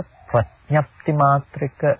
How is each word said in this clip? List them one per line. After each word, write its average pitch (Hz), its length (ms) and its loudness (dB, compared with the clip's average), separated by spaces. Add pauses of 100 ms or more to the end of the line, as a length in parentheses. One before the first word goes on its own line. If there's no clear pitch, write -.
(240)
ප්‍රඥප්ති - 880 -4
මාත්‍රික 143 720 -2 (160)